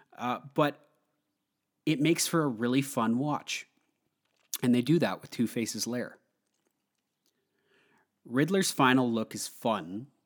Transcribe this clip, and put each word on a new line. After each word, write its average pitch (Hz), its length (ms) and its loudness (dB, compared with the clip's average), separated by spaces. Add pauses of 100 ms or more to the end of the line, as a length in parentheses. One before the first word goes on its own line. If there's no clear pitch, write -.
(200)
uh, 120 180 -4 (160)
but 147 340 -2 (1000)
it 151 120 0
makes 160 280 2
for 165 160 0
a 147 40 0
really 123 360 0
fun 117 340 0
watch. - 480 -4 (1000)
And 123 100 4
they 123 80 4
do 147 180 4
that 98 220 0
with - 80 -20
Two-Face's 113 560 -4
Lair. 117 320 -8 (2000)
Riddler's 156 460 2
final 127 400 4
look 110 240 -2
is 104 100 -6
fun, 104 600 -6 (180)